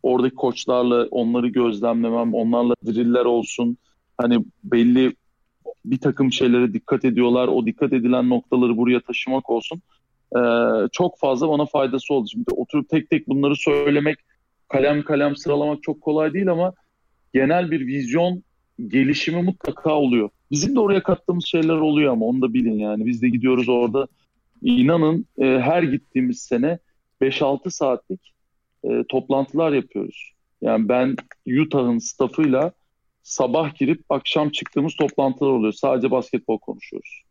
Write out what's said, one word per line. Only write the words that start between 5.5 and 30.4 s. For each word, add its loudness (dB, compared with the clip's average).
bir -2
takım 0
şeylere 2
dikkat -2
ediyorlar. 2
O 0
dikkat -2
edilen 2
noktaları 0
buraya 2
taşımak -6
olsun, -4
e, 2
çok -2
fazla 0
bana 2
faydası -2
oldu. 0
Şimdi -6
oturup -4
tek -2
tek 0
bunları 0
söylemek, 0
kalem 0
kalem 0
sıralamak -2
çok -8
kolay -2
değil 0
ama -2
genel 2
bir -2
vizyon -2
gelişimi 0
mutlaka -2
oluyor. 2
Bizim 0
de 2
oraya 2
kattığımız -2
şeyler 0
oluyor 2
ama 0
onu 0
da 0
bilin 0
yani. -4
Biz -2
de 2
gidiyoruz 0
orada. 0
İnanın, 2
e, 2
her 2
gittiğimiz -2
sene -2
beş 0
altı -2
saatlik, -4
e, -2
toplantılar -2
yapıyoruz. -6